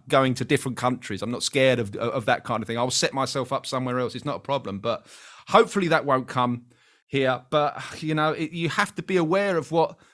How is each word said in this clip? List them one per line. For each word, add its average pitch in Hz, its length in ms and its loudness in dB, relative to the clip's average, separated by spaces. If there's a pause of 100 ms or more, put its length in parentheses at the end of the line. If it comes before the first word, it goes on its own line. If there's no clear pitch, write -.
going 131 280 4
to 123 100 -4
different 135 320 0
countries. 123 460 -2
I'm 110 80 -6
not 123 100 -6
scared 131 380 4
of, 101 160 -4
of 117 300 -2
that 123 180 2
kind 110 180 -2
of 104 60 -8
thing. 117 100 -4
I'll 120 140 0
set - 200 0
myself 131 400 -4
up 135 140 -4
somewhere 127 320 -4
else. 123 160 -2
It's 113 120 -12
not 143 100 -4
a 90 60 -10
problem. 127 380 -4
But 110 280 -4 (400)
hopefully 202 400 4
that 156 180 2
won't 131 220 2
come 123 380 0 (420)
here. 127 420 0
But, 147 320 0 (220)
you 156 100 -2
know, 151 200 2
it, 147 180 -6
you 165 180 -4
have 202 260 0
to 175 80 -8
be 190 140 0
aware 180 400 2
of 151 140 -4
what 160 260 2 (160)